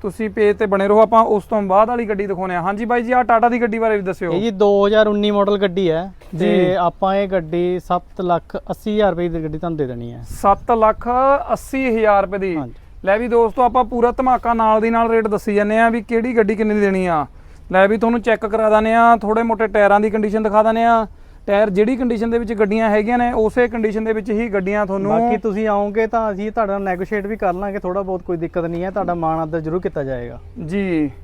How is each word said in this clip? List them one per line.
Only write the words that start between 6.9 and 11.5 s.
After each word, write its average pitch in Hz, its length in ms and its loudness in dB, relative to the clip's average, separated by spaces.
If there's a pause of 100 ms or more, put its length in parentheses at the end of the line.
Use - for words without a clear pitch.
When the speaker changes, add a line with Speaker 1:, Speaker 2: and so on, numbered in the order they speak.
Speaker 2:
ਇਹ 202 120 0
ਗੱਡੀ 175 520 -2
ਸੱਤ - 420 -6
ਲੱਖ 175 360 -2
ਅੱਸੀ - 380 -8
ਹਜ਼ਾਰ 208 160 2
ਰੁਪਏ 175 180 -4
ਦੀ 165 140 -6
ਗੱਡੀ 156 140 -6
ਤੁਹਾਨੂੰ 165 200 -6
ਦੇ 143 100 -2
ਦੇਣੀ 120 260 -10
ਹੈ। 120 80 -14 (200)
Speaker 1:
ਸੱਤ 196 300 0
ਲੱਖ 220 360 2 (460)